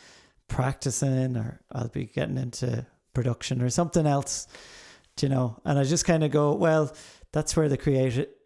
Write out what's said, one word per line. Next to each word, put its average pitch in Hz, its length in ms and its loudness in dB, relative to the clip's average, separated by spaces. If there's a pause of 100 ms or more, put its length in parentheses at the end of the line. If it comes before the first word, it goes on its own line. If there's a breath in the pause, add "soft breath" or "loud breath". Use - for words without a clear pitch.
(480 loud breath)
practicing, 131 920 -2
or 113 220 -6 (120)
I'll 120 160 -4
be 139 180 -6
getting 139 300 -2
into 123 480 -4 (300)
production 123 480 -2
or 123 80 0
something 165 360 2
else, 143 400 -2 (760 loud breath)
you 139 80 2
know. 127 340 0
And 143 140 2
I 139 60 4
just 135 200 2
kind 160 200 4
of 147 60 2
go, 147 220 4
"Well, 160 420 2 (380 loud breath)
that's - 240 -2
where 156 140 4
the 135 80 0
creati-, 131 500 2 (180)